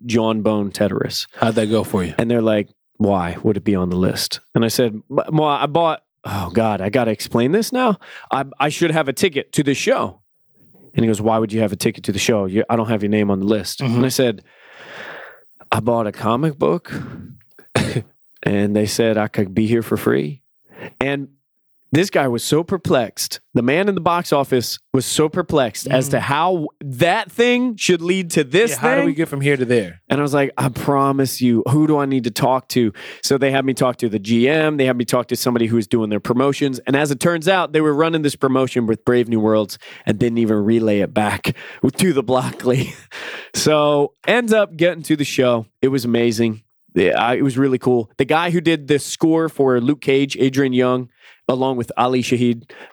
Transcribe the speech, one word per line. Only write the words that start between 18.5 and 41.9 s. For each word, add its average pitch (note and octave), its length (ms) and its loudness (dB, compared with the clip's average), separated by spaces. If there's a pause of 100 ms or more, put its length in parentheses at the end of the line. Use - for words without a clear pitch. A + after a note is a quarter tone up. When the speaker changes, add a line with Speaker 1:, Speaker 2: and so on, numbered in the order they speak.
Speaker 1:
they G#2+ 100 2
said A2 320 0
I G#2+ 100 -2
could F#2+ 260 -4
be G#2+ 120 0
here A#2 160 0
for G#2+ 140 -4
free." C#3 460 -2 (580)
And C#3 280 -4 (600)
this E3+ 200 0
guy C#3+ 180 0
was A#2 160 -2
so D3+ 180 0
perplexed. - 800 -2 (140)
The A#2+ 80 2
man D#3 260 2
in G3 60 0
the F3+ 80 -4
box E3+ 280 -2
office C3+ 480 0 (140)
was C3 140 0
so D#3 240 0
perplexed D3+ 580 -2
as C3 200 0
Speaker 2:
Mm. - 20 -4
Speaker 1:
to B2+ 100 0
how D#3+ 460 0 (160)
that E3+ 500 0
thing B3 440 0
should F3 260 0
lead F3+ 300 -2
to D#3 120 2
this F3+ 280 0
Speaker 2:
Yeah, C3+ 40 -6
how C3+ 140 0
do C4 100 2
Speaker 1:
thing. C#4+ 60 0
Speaker 2:
we - 80 0
get D#3 140 -2
from C#3 120 -6
here C#3+ 160 2
to B2+ 80 -2
there? G#2+ 460 -2
Speaker 1:
And C3+ 100 0
I - 20 0
was C#3+ 120 -2
like, C#3 240 0
"I C3+ 100 0
promise C#3 720 0
you, A#2+ 300 2
who D3+ 160 4
do D3+ 100 4
I C#3+ 80 0
need C3+ 200 -2
to A#2+ 60 -2
talk B2+ 380 -2
to?" A2+ 240 0 (300)
So - 160 2
they C3+ 120 2
had C3+ 140 0
me C3+ 80 0
talk B2+ 240 0
to A#2+ 140 -2
the G#2 80 -2
G A#2 320 2
M. D#3 260 2
They C#3 80 2
had B2+ 140 0
me B2 80 -2
talk B2 220 0
to B2 80 -2
somebody A#2+ 300 0
who A2+ 100 0
was A2 100 0
doing A2 240 0
their G#2 100 -2
promotions. C3+ 680 0
And C3 80 0
as C#3+ 160 2
it C3+ 100 -4
turns E3+ 280 0
out, F3 240 2
they D#3 80 2
were D3+ 140 2
running D#3+ 260 0
this D3 160 -2
promotion C3 500 0
with A2 200 -2
Brave B2 220 2
New A2+ 120 0
Worlds G#2+ 380 0 (260)
and G#2+ 140 -2
didn't A#2 200 0
even A2 240 2
relay G#2+ 380 2
it F2+ 140 -2
back G#2 420 -2 (160)
<laughs> - 240 -2